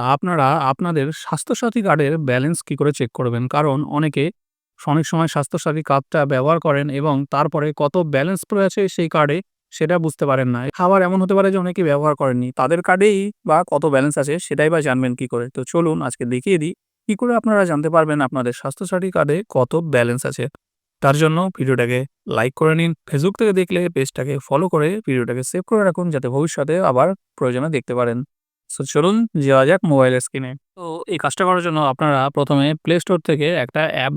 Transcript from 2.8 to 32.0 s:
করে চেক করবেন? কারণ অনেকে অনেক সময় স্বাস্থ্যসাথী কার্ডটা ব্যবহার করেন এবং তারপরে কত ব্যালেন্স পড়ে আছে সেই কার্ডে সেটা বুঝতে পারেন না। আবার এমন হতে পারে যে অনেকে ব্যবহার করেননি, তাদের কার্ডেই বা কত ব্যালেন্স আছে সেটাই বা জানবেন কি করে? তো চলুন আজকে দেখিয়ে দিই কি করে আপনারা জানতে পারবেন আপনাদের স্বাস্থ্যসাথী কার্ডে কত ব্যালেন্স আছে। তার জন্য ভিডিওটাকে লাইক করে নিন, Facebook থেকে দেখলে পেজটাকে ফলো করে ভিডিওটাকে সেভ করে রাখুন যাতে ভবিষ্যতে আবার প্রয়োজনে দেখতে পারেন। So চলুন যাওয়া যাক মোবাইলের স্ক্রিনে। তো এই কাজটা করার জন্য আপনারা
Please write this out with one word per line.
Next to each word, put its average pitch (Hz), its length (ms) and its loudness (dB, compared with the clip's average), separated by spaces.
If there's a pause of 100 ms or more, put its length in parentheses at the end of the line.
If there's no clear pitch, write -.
করে 147 180 2
চেক 127 200 -2
করবেন? 120 300 -2
কারণ 143 300 0 (180)
অনেকে 147 280 0 (560)
অনেক 156 300 0
সময় 165 240 2
স্বাস্থ্যসাথী 156 540 -4
কার্ডটা 139 320 0 (120)
ব্যবহার 139 340 2
করেন 143 240 2
এবং 143 240 -2 (200)
তারপরে 147 320 0 (100)
কত 147 180 0 (200)
ব্যালেন্স 170 340 0
পড়ে 202 160 0
আছে 196 240 0
সেই 170 200 -4
কার্ডে 156 300 2 (340)
সেটা 160 320 0
বুঝতে 160 260 -4
পারেন 131 240 2
না। 120 60 -4 (240)
আবার 190 180 4
এমন 185 180 0
হতে 185 160 0
পারে 196 140 4
যে 190 140 0
অনেকে 180 260 -2
ব্যবহার 147 300 2
করেননি, 123 280 0 (120)
তাদের 156 220 2
কার্ডেই 196 360 2 (300)
বা 160 100 4 (140)
কত 143 120 2 (100)
ব্যালেন্স 139 240 2
আছে 143 160 0 (120)
সেটাই 151 280 0
বা 165 120 2
জানবেন 127 320 0
কি 131 140 -6
করে? 120 220 -4
তো 139 60 -8 (100)
চলুন 170 360 0
আজকে 127 260 -8
দেখিয়ে 165 300 0
দিই 139 100 -4 (360)
কি 214 120 0
করে 240 200 0
আপনারা 214 300 2
জানতে 151 240 0
পারবেন 156 320 2
আপনাদের 123 340 -2
স্বাস্থ্যসাথী 180 560 -4
কার্ডে 151 200 2 (180)
কত 127 180 0 (220)
ব্যালেন্স 120 360 0
আছে। 127 140 -6 (580)
তার 143 200 4
জন্য 160 160 2 (180)
ভিডিওটাকে 123 420 0 (380)
লাইক 117 240 0
করে 160 200 4
নিন, 170 100 2 (200)
Facebook 156 300 0
থেকে 220 200 2
দেখলে 175 200 0 (140)
পেজটাকে 135 400 -4 (120)
ফলো 151 260 0
করে 151 160 2 (180)
ভিডিওটাকে 127 440 -2
সেভ 180 200 -4
করে 214 180 2
রাখুন 175 260 -2
যাতে 131 140 -4
ভবিষ্যতে 147 460 -2 (160)
আবার 131 180 4 (300)
প্রয়োজনে 127 380 -2
দেখতে 123 240 -6
পারেন। 120 200 0 (500)
So - 100 -8 (120)
চলুন 175 240 2 (300)
যাওয়া 135 220 6
যাক 185 120 4 (100)
মোবাইলের 127 340 4
স্ক্রিনে। 131 280 -8 (240)
তো 180 80 -14 (280)
এই 165 120 -2
কাজটা 147 240 -2
করার 180 180 2
জন্য 156 120 -2 (140)
আপনারা 143 280 0 (160)